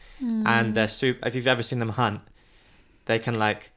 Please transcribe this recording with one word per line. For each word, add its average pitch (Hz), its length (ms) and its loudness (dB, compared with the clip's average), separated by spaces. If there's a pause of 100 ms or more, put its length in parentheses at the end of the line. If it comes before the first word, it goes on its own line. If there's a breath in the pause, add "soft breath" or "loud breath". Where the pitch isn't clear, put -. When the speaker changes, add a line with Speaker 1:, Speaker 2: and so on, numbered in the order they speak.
(200 soft breath)
Speaker 1:
And 226 260 -2
Speaker 2:
Mm. 113 280 2
Speaker 1:
they're 110 140 4
sup-, 123 360 -2
if 117 100 -2
you've 123 120 -2
ever 123 160 4
seen 123 160 -4
them 113 120 -2
hunt, 104 300 0 (840 soft breath)
they 113 120 2
can, 117 200 -2
like, 107 380 0